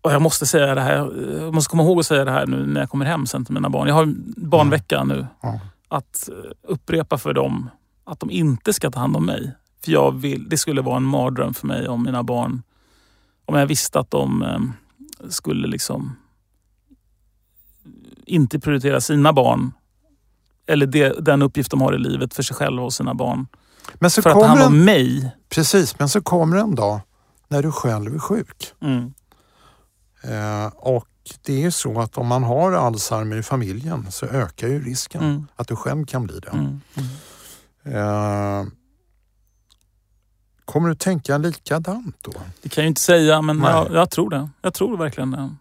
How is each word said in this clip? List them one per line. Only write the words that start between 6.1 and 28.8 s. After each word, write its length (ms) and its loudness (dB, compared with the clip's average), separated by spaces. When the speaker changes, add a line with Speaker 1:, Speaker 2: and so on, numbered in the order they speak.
Speaker 1:
eh, 220 -14
upprepa 500 -4
för 160 -4
dem 360 -2
att 140 -14
de 120 -8
inte 420 0
ska 180 -2
ta 80 -10
hand 160 -2
om 100 0
mig. 260 -4
För 60 -2
jag 240 4
vill, 340 -6
det 80 0
skulle 240 -2
vara 160 -2
en 60 0
mardröm 500 -2
för 140 -8
mig 200 -4
om 160 -2
mina 200 -2
barn, 380 -4
om 100 -4
jag 120 4
visste 320 0
att 120 -4
de, 320 0
eh, 160 -4
skulle 380 -4
liksom 480 -6
inte 340 0
prioritera 420 0
sina 320 4
barn 380 2
eller 200 4
det, 380 2
den 160 4
uppgift 300 0
de 100 2
har 140 2
i 20 -2
livet 360 -4
för 100 -4
sig 120 -6
själva 280 -2
och 100 -6
sina 200 -4
barn. 340 -4
Speaker 2:
Men 180 4
så 100 2
Speaker 1:
För 80 6
att 40 8
ta 80 10
Speaker 2:
kommer 60 10
Speaker 1:
hand 200 10
om 120 8
Speaker 2:
en, 60 10
Speaker 1:
mig. 500 4
Speaker 2:
precis, 500 2
men 100 2
så 120 0
kommer 360 2
en 180 0
dag 240 0
när 160 0
du 80 0
själv 440 -4
är 40 -6
sjuk. 640 -6